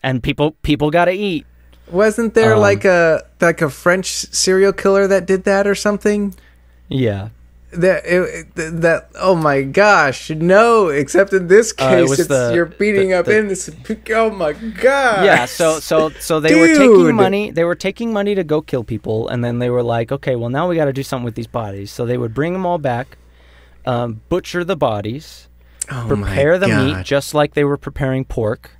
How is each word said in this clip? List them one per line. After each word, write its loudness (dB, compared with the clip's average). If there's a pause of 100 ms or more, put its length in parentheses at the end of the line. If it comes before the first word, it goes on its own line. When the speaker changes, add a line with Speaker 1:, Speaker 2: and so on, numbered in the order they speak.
Speaker 1:
And -2
people, -2 (120)
people 0
gotta 2
eat." -4 (440)
Speaker 2:
Wasn't 0
there 4
Speaker 1:
Um, 4
Speaker 2:
like 2
a, 2 (160)
like 0
a -2
French -2
serial 0
killer 2
that 0
did 0
that 2
or 0
something? -2 (560)
Speaker 1:
Yeah. -2 (440)
Speaker 2:
That, 0
it, 0
it, -10
th-, -8
that, 0 (100)
oh 2
my 2
gosh, 2
no, 4
except 0
in 0
this 4
Speaker 1:
Uh, -2
it 2
Speaker 2:
case, 4
Speaker 1:
was 0
Speaker 2:
it's, -2
Speaker 1:
the, 0
Speaker 2:
you're 2
beating 0
Speaker 1:
the, 2
Speaker 2:
up 0
Speaker 1:
the 2
Speaker 2:
innocent -4
pe-, -8
oh 2
my -4
gosh. 0
Speaker 1:
Yeah, 4
so, -2
so, 0 (120)
so -2
they 4
were 6
Speaker 2:
Dude. 4
Speaker 1:
taking 6
money, 0
they 0
were 0
taking -6
money -2
to -2
go -2
kill -6
people, -6
and -4
then -4
they -2
were 0
like, -2
"Okay, -4
well, -4
now -2
we 0
gotta 0
do -6
something -6
with -8
these -10
bodies." -8
So -6
they -4
would -6
bring -4
'em -6
all -2
back, -6 (680)
um, -4
butcher -4
the -4
bodies, -6 (420)
Speaker 2:
Oh -8 (120)
my -4
Speaker 1:
prepare 2
the 0
meat 0
Speaker 2:
God. -8
Speaker 1:
just -4
like 0
they 0
were -2
preparing -4
pork. -6